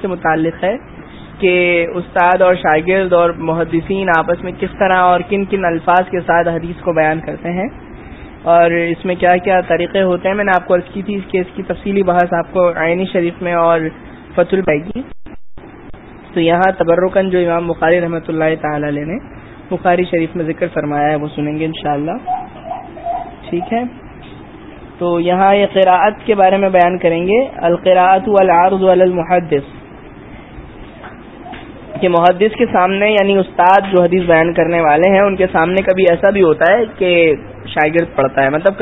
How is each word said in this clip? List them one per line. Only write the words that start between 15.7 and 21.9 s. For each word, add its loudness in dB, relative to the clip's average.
تو -2
یہاں 4
تبرکاً 0
جو 0
امام 0
بخاری 0
رحمۃ -4
اللہ -2
تعالی -4
علیہ -6
نے -8
بخاری 0
شریف -2
میں -4
ذکر -4
فرمایا -2
ہے، 0
وہ -4
سنیں -6
گے -4
انشاءاللہ۔ -6